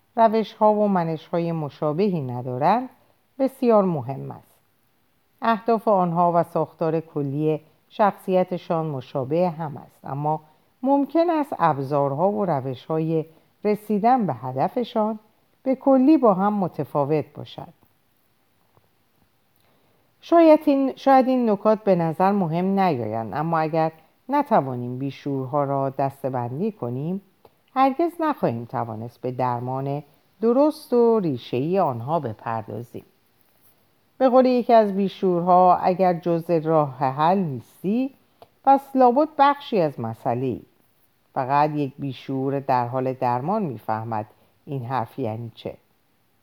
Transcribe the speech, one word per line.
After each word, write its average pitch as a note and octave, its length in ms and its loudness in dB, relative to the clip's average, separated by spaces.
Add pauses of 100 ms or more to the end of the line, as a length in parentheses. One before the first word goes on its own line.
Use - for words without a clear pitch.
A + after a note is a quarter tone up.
(160)
روش‌ها A3 580 2
و G#3 140 0
منش‌های E3+ 640 -2
مشابهی D#3+ 720 -2
ندارند، C3 680 -2 (500)
بسیار A#3+ 460 2
مهم C#3 460 -6
است. - 280 -20 (840)
اهداف A3+ 460 0
آنها F3 480 2
و E3+ 80 4
ساختار D#3+ 560 -2
کلی D3+ 640 -4 (280)
شخصیتشان F#3 960 -2
مشابه D3 640 -4
هم D#3 280 -10
است، - 280 -20
اما D3+ 360 -4 (420)
ممکن C#4+ 460 0
است D4+ 300 -2
ابزارها C#3+ 720 0
و G#3 140 -2
روش‌های D#3+ 800 -2 (380)
رسیدن G#3 640 0
به D3 80 -4
هدفشان G3+ 840 -4 (440)
به C4 120 0
کلی C4 420 4
با A#3+ 160 6
هم G3+ 200 0
متفاوت D3+ 800 -2
باشد. C3 400 -16 (2500)
شاید D#4+ 440 6
این، C4+ 300 2
شاید C4 320 4
این B3+ 220 2
نکات G#3+ 340 2
به F#3+ 120 4
نظر E3+ 360 0
مهم F#3+ 480 0
نیایند، A2+ 540 -2
اما D#3+ 260 -2
اگر D#3+ 320 0 (400)
نتوانیم C3 640 -2
بیشعورها C#3 640 -4
را C3+ 260 -2
دسته‌بندی C3+ 800 -6
کنیم، D3+ 500 -8 (540)
هرگز C4+ 440 0
نخواهیم D#3+ 460 -4
توانست A#2 560 -10
به B2+ 100 -6
درمان B2+ 720 -4 (380)
درست C4+ 520 0
و A#3 260 4
ریشه‌ای D#3 600 -2
آنها C#3 400 -2
بپردازیم. A2+ 840 -10 (1120)
به C4 120 4
قول B3 160 6
یکی B3 280 2
از G#3+ 220 4
بیشعورها، F3+ 800 4
«اگر F3+ 380 2
جزء E3+ 460 0
راه D3+ 380 0
حل D3 400 2
نیستی، F#3+ 760 -4 (500)
پس C4+ 320 2
لابد C4 320 4 (100)
بخشی C#4 420 2
از D3+ 200 0
مسئله‌ای.» A#2+ 640 -4 (720)
فقط C#3+ 360 0
یک D3 300 -4
بیشعور C3+ 600 -6
در B2+ 280 -2
حال C3 260 -4
درمان C3 500 -4
می‌فهمد A2 600 -6 (400)
این C3+ 200 -8
حرف B2 340 -6
یعنی A2+ 360 -8
چه. - 220 -14 (640)